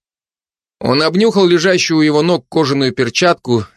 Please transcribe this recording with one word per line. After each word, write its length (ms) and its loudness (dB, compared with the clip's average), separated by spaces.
Он 180 0
обнюхал 460 2
лежащую 520 0
у 40 2
его 200 0
ног 260 -2
кожаную 420 -2
перчатку, 760 -2